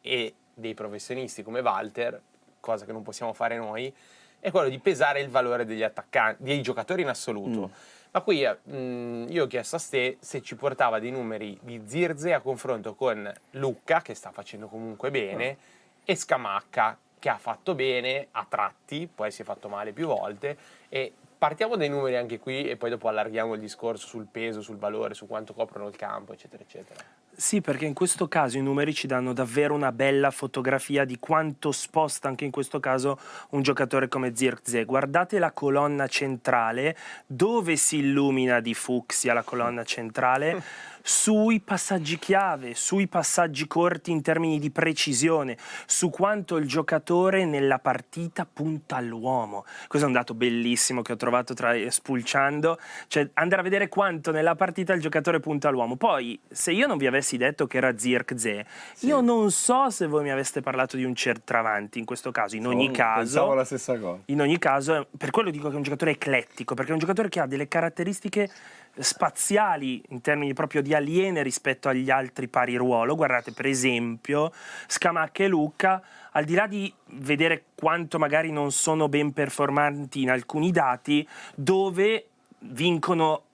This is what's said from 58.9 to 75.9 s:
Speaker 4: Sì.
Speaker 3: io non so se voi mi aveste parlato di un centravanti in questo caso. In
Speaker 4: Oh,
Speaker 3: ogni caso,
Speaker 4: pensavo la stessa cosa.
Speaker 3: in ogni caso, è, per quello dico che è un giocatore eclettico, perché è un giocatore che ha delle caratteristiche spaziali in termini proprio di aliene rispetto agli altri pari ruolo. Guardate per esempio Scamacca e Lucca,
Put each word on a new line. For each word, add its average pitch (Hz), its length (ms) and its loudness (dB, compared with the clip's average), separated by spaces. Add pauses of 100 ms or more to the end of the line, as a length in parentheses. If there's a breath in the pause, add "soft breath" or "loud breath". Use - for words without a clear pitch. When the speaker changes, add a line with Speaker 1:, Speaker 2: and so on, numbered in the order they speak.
Speaker 4:
Sì. - 140 -4
Speaker 3:
io 285 140 6
non 226 300 6
so 262 400 4
se 180 160 0
voi 147 160 2
mi 143 80 -2
aveste 135 300 -2
parlato 131 360 -2
di 127 80 0
un 127 100 -2
centravanti 113 840 0
in 110 60 -6
questo 123 260 -6
caso. 110 240 -2
In 110 120 -4
Speaker 4:
Oh, - 40 0
Speaker 3:
ogni 131 200 2
caso, 113 280 2
Speaker 4:
pensavo 135 340 2
la 131 120 4
stessa 131 320 -4
cosa. 95 280 -6
Speaker 3:
in 143 160 0
ogni 151 180 4
caso, 143 360 2
è, 143 120 -2 (100)
per - 140 -4
quello 214 180 2
dico 147 200 -6
che 135 40 -4
è 147 40 -4
un 147 60 -2
giocatore 143 280 0
eclettico, 131 640 -2
perché 131 140 -4
è 160 40 0
un 160 60 0
giocatore 190 300 0
che 175 100 -2
ha 143 80 2
delle 139 200 -2
caratteristiche 175 800 -2 (640 loud breath)
spaziali 160 960 0
in 127 120 -10
termini 147 320 0
proprio 151 280 0
di 143 120 0
aliene 160 500 2
rispetto - 460 0
agli 131 200 0
altri 131 380 0
pari 123 280 2
ruolo. 123 400 4
Guardate 127 360 2
per 131 140 -8
esempio 131 840 0 (360 loud breath)
Scamacca 170 560 0
e 196 40 4
Lucca, 185 540 2 (300 loud breath)